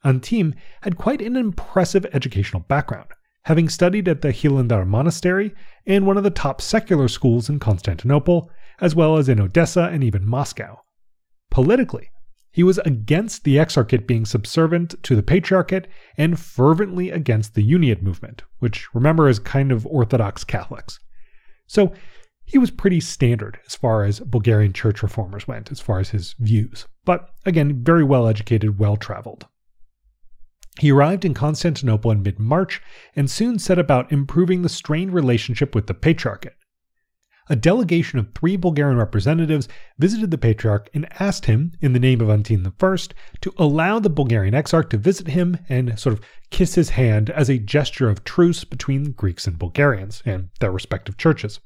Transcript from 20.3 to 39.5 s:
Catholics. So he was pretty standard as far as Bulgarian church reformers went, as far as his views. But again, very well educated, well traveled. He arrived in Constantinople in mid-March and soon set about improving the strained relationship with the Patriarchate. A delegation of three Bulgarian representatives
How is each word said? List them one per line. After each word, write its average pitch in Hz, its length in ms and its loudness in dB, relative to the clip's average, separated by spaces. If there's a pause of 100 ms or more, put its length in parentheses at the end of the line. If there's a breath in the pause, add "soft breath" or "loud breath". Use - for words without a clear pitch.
Catholics. - 560 -8 (680)
So 190 280 2 (540 loud breath)
he 277 120 4
was 247 100 4
pretty 180 300 0
standard 107 680 -2
as - 100 -14
far 113 280 0
as 104 160 0
Bulgarian 107 520 2
church 104 300 -2
reformers 101 460 -6
went, 113 240 -12
as 139 80 -12
far 98 200 -2
as 98 100 -2
his - 280 -6
views. 107 480 -2 (180)
But - 240 0 (160)
again, 147 400 0
very 165 200 4
well 131 240 4
educated, 104 500 0
well 104 200 2
traveled. - 500 -12 (1300)
He 147 120 4
arrived 160 340 2
in 160 80 0
Constantinople 135 800 -2
in 104 100 2
mid-March 117 600 -2 (340 loud breath)
and 139 160 -2
soon 233 260 -2
set 180 220 0
about 127 320 2
improving 170 500 0
the 175 80 0
strained 180 440 -4
relationship 127 600 0
with 107 140 -2
the 95 60 -6
Patriarchate. - 600 -2 (920)
A 151 80 0
delegation 170 640 2
of 104 140 -6
three 185 240 -2
Bulgarian 147 400 0
representatives 147 680 0 (300 loud breath)